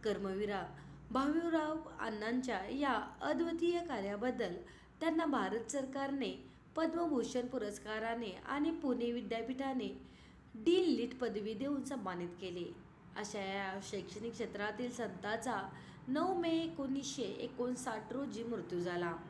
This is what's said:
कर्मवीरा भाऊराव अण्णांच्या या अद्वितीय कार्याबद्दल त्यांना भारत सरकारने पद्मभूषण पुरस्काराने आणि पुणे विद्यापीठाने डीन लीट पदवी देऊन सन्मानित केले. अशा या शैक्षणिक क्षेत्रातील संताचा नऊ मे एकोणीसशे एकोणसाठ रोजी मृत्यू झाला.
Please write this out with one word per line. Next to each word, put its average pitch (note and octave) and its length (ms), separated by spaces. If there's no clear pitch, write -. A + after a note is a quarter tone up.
कर्मवीरा G3 600
भाऊराव D#4 680
अण्णांच्या A3+ 600
या C4 380
अद्वितीय E4+ 600
कार्याबद्दल G#3 720
त्यांना E4 240
भारत A3+ 480
सरकारने C4+ 720
पद्मभूषण D#4 720
पुरस्काराने G#3+ 1000
आणि D4 240
पुणे A#3+ 420
विद्यापीठाने A#3+ 880
डीन E4+ 300
लीट B3 340
पदवी A3 360
देऊन C4+ 300
सन्मानित F#3 440
केले. F3 340
अशा G#3 240
या G3 420
शैक्षणिक G#3 500
क्षेत्रातील G#3 600
संताचा G#3 720
नऊ E4 260
मे E4+ 160
एकोणीसशे C#4 720
एकोणसाठ A#3+ 880
रोजी A#3 300
मृत्यू F#3 380
झाला. F3 360